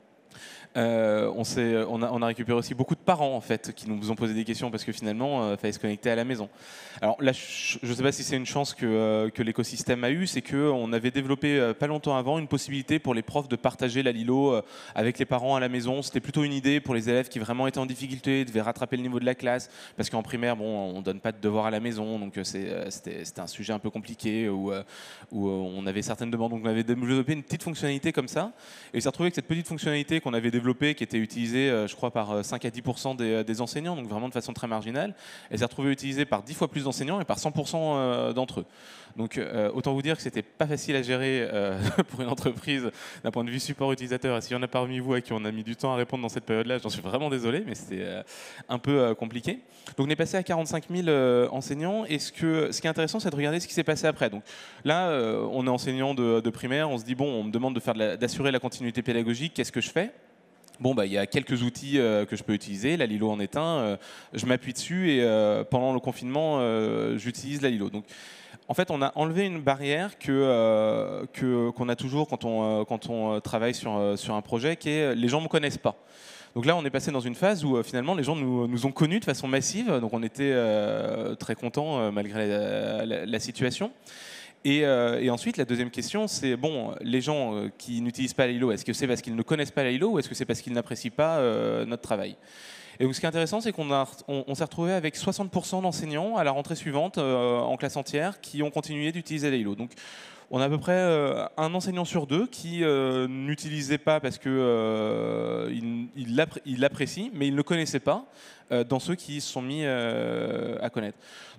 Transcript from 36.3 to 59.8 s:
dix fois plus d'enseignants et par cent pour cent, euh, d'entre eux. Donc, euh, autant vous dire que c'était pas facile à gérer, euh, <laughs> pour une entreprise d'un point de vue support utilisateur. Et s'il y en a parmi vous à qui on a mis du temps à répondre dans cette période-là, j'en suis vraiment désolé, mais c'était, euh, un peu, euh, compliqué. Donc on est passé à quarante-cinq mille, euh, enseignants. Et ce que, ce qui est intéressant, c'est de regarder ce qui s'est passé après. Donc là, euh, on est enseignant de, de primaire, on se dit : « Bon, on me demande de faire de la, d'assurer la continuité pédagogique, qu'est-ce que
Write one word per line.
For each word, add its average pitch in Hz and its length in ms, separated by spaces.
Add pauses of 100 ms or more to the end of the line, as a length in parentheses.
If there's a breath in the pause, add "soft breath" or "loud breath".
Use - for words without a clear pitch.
dix 127 120
fois 165 140
plus 143 160
d'enseignants 139 360
et 165 60
par 104 120
cent 151 140
pour 147 160
cent, 156 300
euh, 123 340
d'entre 127 280
eux. - 40 (500 loud breath)
Donc, 110 220
euh, 107 380
autant 131 180
vous 135 80
dire 151 160
que - 60
c'était 117 180
pas - 260
facile 147 300
à 131 60
gérer, 127 500
euh, 101 260 (160)
<laughs> - 140
pour 123 140
une 127 80
entreprise 131 600 (320 loud breath)
d'un 117 80
point 117 140
de 120 60
vue 131 100
support 135 320
utilisateur. 127 460
Et - 20
s'il 123 160
y - 20
en 127 40
a 123 60
parmi 127 320
vous 127 120
à 123 80
qui 120 140
on 110 100
a 107 80
mis 110 120
du 113 120
temps 135 160
à 127 40
répondre 123 260
dans 117 80
cette 117 140
période-là, 113 340
j'en 117 100
suis 98 140
vraiment 120 260
désolé, 131 380
mais 117 80
c'était, - 260
euh, 95 220 (480 loud breath)
un 123 80
peu, 139 240
euh, 117 120
compliqué. 120 460 (380 loud breath)
Donc 139 80
on 147 40
est 156 60
passé 165 220
à 185 40
quarante-cinq 165 460
mille, 175 220
euh, 127 400
enseignants. 156 560
Et 151 120
ce - 140
que, 160 400
ce - 80
qui - 60
est 160 40
intéressant, 160 300
c'est 196 80
de 143 80
regarder 151 240
ce 175 80
qui - 60
s'est 170 100
passé 156 220
après. 143 240
Donc 101 140 (420 loud breath)
là, 175 220
euh, 113 440
on 127 140
est 131 40
enseignant 131 440
de, 117 260
de 113 100
primaire, 139 380
on 135 80
se 113 80
dit : « 123 100
Bon, 135 140
on 113 160
me 107 80
demande 127 220
de 120 60
faire 123 120
de 110 60
la, 107 180
d'assurer 123 340
la 131 80
continuité 120 440
pédagogique, 117 500
qu'est-ce - 200
que 117 100